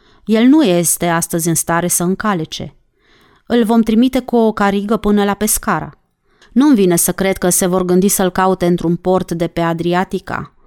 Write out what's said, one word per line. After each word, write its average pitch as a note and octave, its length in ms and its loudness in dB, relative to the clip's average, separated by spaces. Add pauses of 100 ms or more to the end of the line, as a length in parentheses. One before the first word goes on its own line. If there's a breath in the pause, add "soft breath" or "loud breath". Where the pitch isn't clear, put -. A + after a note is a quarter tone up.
(260 soft breath)
„El A3 200 2
nu D4+ 180 6
este F3 440 0
astăzi E3+ 400 -2
în E3 80 0
stare E3+ 320 -2
să F3 160 -2
încalece. F3 720 -6 (720 soft breath)
Îl A#3+ 160 2
vom A3+ 180 2
trimite A#3+ 380 2
cu B3 160 -6
o A3 160 2
carigă G3+ 460 -2
până G#3 260 2
la G3+ 100 0
Pescara.” F3+ 560 -4 (600 soft breath)
„Nu-mi C#4 240 4
vine F#3 200 4
să E3+ 160 0
cred F#3+ 260 -2
că F3+ 120 0
se F#3 160 0
vor F#3 180 0
gândi F3+ 240 2
să-l F#3 220 0
caute F#3 360 0
într-un F3 300 0
port F#3 360 -2
de E3+ 160 -4
pe E3+ 140 -6
Adriatica”, E3+ 920 -4 (140)